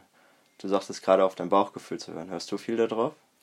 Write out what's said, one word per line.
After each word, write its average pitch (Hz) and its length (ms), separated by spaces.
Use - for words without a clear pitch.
Du - 80
sagst 95 220
es - 120
gerade, 95 240
auf 95 100
dein 90 140
Bauchgefühl 98 500
zu - 140
hören. 85 160
Hörst 85 220
du 101 60
viel 113 200
da 113 100
drauf? 113 260